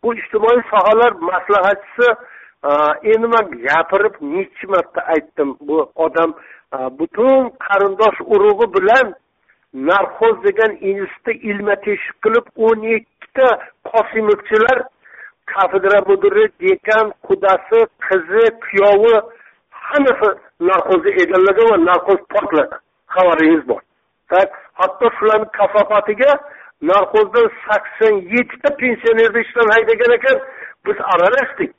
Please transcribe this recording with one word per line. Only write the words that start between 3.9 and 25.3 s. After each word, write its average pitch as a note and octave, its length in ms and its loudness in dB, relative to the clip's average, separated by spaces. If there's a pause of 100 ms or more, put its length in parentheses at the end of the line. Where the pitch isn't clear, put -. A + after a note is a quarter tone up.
necha E3 480 -8
marta F3 340 -2
aytdim, D#3 460 -4 (100)
bu D3+ 180 -6 (160)
odam, E3 380 -2 (360)
a, C3+ 120 -12 (120)
butun A#3 680 0
qarindosh G3 640 -2
urug'i G#3 500 2
bilan G#3+ 340 2 (680)
narxoz F#3+ 640 -2
degan G3+ 400 0
institutda G3 640 -6
ilma G3+ 360 -4
teshik G3+ 420 -8
qilib, A3+ 360 -2
o'n A3 300 0
ikkita A3+ 640 -2 (340)
Qosimovchilar, G#3+ 960 0 (640)
kafedra F#3+ 580 0
mudiri, G3 440 2 (120)
dekan, G#3+ 500 0 (120)
qudasi, F#3+ 640 0 (180)
qizi, F#3+ 460 0 (140)
kuyovi, G3+ 560 2 (600)
hammasi C4+ 540 0 (300)
narxozni F3+ 540 0
egallagan F#3 560 2
va G#3 100 2
narxoz F3+ 480 2
portlagan. - 540 -2 (300)
Xabaringiz D#3+ 540 2
bor. A#2 160 -4 (500)
Tak, F#3+ 180 2 (220)
hatto F#3+ 400 -2
shularni G#3+ 400 0